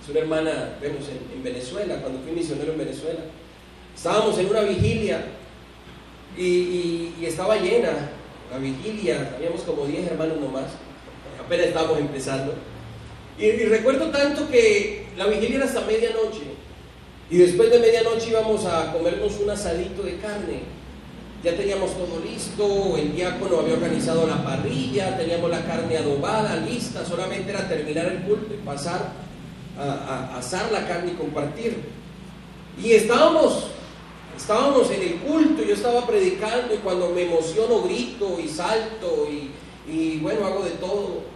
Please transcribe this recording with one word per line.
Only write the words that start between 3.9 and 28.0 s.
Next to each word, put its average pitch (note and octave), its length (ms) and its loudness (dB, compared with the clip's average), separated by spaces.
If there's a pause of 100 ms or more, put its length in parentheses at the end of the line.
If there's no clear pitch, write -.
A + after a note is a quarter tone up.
Estábamos G#3 460 2
en F#3 100 2
una G#3+ 120 4
vigilia G3+ 600 2 (1160)
y, F3+ 80 -2
y, F3 760 2
y E3+ 40 -4
estaba F#3 320 2
llena F#3+ 320 4 (640)
la B2+ 80 -8
vigilia, C#3+ 760 -2
habíamos E3+ 260 -4
como D3 240 -2
diez E3 220 -2
hermanos D#3 320 -2
nomás, C3 260 -4 (760)
apenas E3+ 240 2
estábamos D#3 320 2
empezando. C3+ 540 -2 (840)
Y, G#3+ 80 0
y A#3 200 4
recuerdo A3+ 440 4
tanto C#4+ 400 2
que A3 580 4 (100)
la G3 100 0
vigilia A3 300 2
era C4+ 80 2
hasta A#3 160 -2
medianoche, A3 600 0 (840)
y E3+ 80 4
después G3 320 8
de A#3+ 100 10
medianoche A3+ 500 4
íbamos A3 360 2
a D#3+ 280 0
comernos F3 400 0 (100)
un G3+ 60 2
asadito F3+ 540 -2
de F3 140 -4
carne. G3+ 440 -6 (840)
Ya E3+ 120 2
teníamos G3 360 0
todo F3 320 -4
listo, G3 720 0
el D3 180 0
diácono F3+ 440 0
había D#3+ 140 2
organizado D#3+ 520 2
la D#3 180 0
parrilla, F#3 720 -2
teníamos E3+ 340 0
la E3 140 -2
carne E3 320 -2
adobada, D#3 600 0
lista, - 480 -4
solamente F#3+ 460 -4
era G3 160 -2
terminar D#3 380 -2